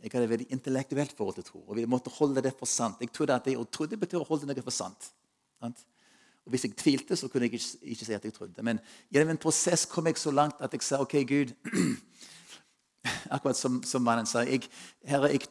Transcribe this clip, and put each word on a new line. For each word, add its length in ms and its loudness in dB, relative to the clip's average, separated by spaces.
Jeg 80 -10
hadde 160 2
et 60 2
veldig 180 -2
intellektuelt 640 -2
forhold 220 -4
til 80 -12
tro, 180 -18
og 140 -4
vi 100 0
måtte 240 0
holde 300 4
det 160 2
for 80 -6
sant. 320 -2
Jeg 160 -8
trodde 200 2
at 120 0
det 100 2
å 60 -4
tro, 240 -6
det 120 -6
betyr 220 -2
å 60 -6
holde 220 -2
noe 160 -6
for 100 -4
sant. 320 -8
Sant? 220 -10
Og 80 -16
hvis 160 0
jeg 80 -8
tvilte, 400 2
så 160 -2
kunne 160 2
jeg 120 -2
ikke, 120 -6
ikke 140 -10
si 100 -2
at 100 -8
jeg 80 -10
trodde. 300 -8
Men 160 0
gjennom 220 6
en 80 -6
prosess 440 2
kom 220 -2
jeg 100 0
så 160 0
langt 240 4
at 140 -6
jeg 100 -4
sa, 200 0
"OK, 120 -2
Gud", 200 2
<clears throat> 320 0
akkurat 240 0
som, 320 0
som 160 0
mannen 240 4
sa, 160 2
"Jeg, 240 0
Herre, 240 4
jeg 200 0